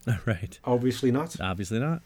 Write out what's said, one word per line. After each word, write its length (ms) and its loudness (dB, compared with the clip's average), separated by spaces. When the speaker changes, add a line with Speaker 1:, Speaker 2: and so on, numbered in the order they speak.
Speaker 1:
<laughs> 200 0
Right. 360 -4
Speaker 2:
obviously 480 2
not. 300 0
Speaker 1:
Obviously 400 -2
not. 260 0